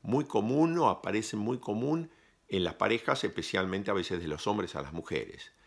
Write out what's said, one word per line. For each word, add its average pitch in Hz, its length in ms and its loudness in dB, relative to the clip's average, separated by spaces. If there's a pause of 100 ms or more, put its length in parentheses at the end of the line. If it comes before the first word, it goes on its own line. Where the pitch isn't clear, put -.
muy 143 220 2
común 147 540 2
o 147 100 6
aparece 104 480 0
muy 113 220 -2
común 143 520 -2 (380)
en 92 160 2
las 85 100 -2
parejas, 113 480 2
especialmente 95 680 -2
a 101 40 2
veces 90 260 -2
de 85 60 -6
los 76 200 -4
hombres 104 280 0
a 71 80 -4
las 71 100 -10
mujeres, 76 600 -6 (140)